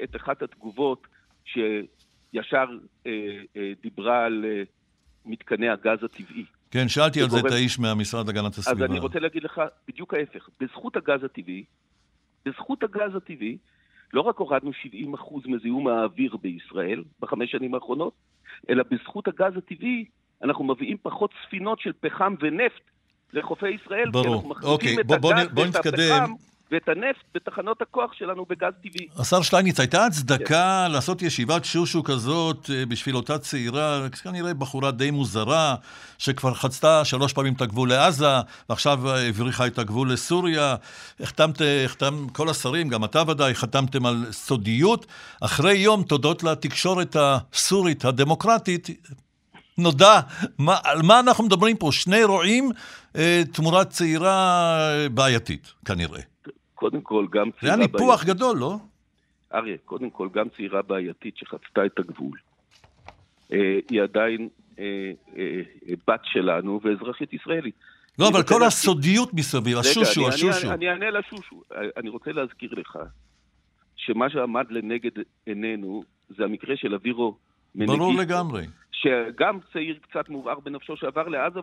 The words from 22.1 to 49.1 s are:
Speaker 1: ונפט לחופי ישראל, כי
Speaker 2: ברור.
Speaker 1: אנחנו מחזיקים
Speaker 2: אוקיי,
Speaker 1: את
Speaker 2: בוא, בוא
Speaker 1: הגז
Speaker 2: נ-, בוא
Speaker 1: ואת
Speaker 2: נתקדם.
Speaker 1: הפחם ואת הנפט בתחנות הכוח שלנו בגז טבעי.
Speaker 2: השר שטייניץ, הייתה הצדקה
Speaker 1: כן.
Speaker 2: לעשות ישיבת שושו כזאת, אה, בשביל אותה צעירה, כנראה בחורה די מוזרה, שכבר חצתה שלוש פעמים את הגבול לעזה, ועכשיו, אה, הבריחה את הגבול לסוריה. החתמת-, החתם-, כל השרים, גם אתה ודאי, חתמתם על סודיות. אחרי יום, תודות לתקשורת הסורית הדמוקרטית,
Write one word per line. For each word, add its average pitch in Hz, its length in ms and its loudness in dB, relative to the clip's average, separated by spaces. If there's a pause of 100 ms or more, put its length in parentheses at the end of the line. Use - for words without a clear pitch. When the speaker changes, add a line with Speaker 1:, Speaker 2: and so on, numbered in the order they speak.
Speaker 1:
ונפט 160 420 -2 (520)
לחופי 160 360 -4
ישראל, 196 360 -4
כי 117 60 -4
Speaker 2:
ברור. 123 240 2
Speaker 1:
אנחנו 101 140 -6
מחזיקים 143 220 -4
Speaker 2:
אוקיי, 120 300 0
Speaker 1:
את 117 60 -2
Speaker 2:
בוא, 151 100 4
בוא 156 160 4
Speaker 1:
הגז 180 180 2
Speaker 2:
נ-, 127 40 -6
בוא 156 100 4
Speaker 1:
ואת 180 100 -2
Speaker 2:
נתקדם. 156 480 2
Speaker 1:
הפחם 113 100 -4 (380)
ואת 165 180 -2
הנפט 220 360 -2 (100)
בתחנות 214 460 -6
הכוח 240 320 -4
שלנו 180 360 -8
בגז 190 240 -4 (100)
טבעי. 180 240 -10 (100)
Speaker 2:
השר 180 240 2
שטייניץ, 185 380 4
הייתה 160 260 4
הצדקה 160 800 2
Speaker 1:
כן. 165 40 0
Speaker 2:
לעשות 175 300 -2
ישיבת 156 440 0
שושו 165 380 0
כזאת, 139 680 -2
אה, 131 120 -2
בשביל 120 300 -4
אותה 127 220 -2
צעירה, 143 640 -2 (240)
כנראה 175 300 -6
בחורה 139 380 -4
די 135 200 0
מוזרה, 135 640 0 (420)
שכבר 131 360 -2
חצתה 151 520 4
שלוש 139 280 0
פעמים 135 200 0
את 131 80 -4
הגבול 123 280 0
לעזה, 147 360 4 (440)
ועכשיו, 131 380 0
אה, 131 200 0
הבריחה 120 400 0
את 120 120 -4
הגבול 120 340 0
לסוריה. 156 640 0 (440)
החתמת-, 156 420 0 (240)
החתם-, 139 480 -2
כל 156 160 -2
השרים, 147 400 -2
גם 113 140 0
אתה 156 240 2
ודאי, 139 280 2
חתמתם 131 500 0
על 120 260 0
סודיות. 123 720 2 (360)
אחרי 151 320 4
יום, 202 300 6
תודות 147 400 2
לתקשורת 170 760 0
הסורית 147 840 2
הדמוקרטית, 170 800 2 (920)